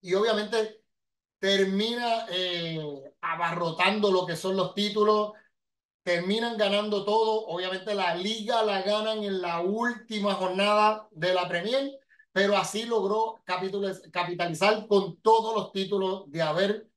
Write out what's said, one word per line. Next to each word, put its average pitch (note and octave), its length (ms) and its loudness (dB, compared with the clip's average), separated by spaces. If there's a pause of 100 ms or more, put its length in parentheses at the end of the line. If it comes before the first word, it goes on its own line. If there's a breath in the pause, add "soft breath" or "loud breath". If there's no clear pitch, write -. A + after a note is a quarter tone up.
y F3+ 140 -2
obviamente G#3+ 680 0 (580)
termina, G#3 880 0
eh, E3+ 500 -4 (400)
abarrotando E3+ 920 0
lo F3+ 120 4
que D#3+ 120 -4
son F#3+ 200 -2
los F#3 180 -2
títulos, G#3 580 2 (720 loud breath)
terminan G3+ 520 0
ganando G#3 480 0
todo. A3 420 2
Obviamente F#3 480 -4
la F#3 200 0
Liga A3 480 -2
la G3 200 0
ganan G#3+ 420 -2
en F#3+ 180 -2
la E3+ 180 -2
última G#3 760 -2
jornada G#3 760 2
de F3+ 240 0
la F3+ 140 0
Premier, A3+ 420 -2 (420 soft breath)
pero G3+ 240 4
así G3 280 -2
logró A3 600 0
capitula-, F#3+ 540 -4 (140)
capitalizar F3 760 0
con F#3 340 2
todos A3 360 4
los G3 160 -4
títulos F#3+ 560 -2
de D#3+ 140 -4
haber F#3+ 440 0 (100)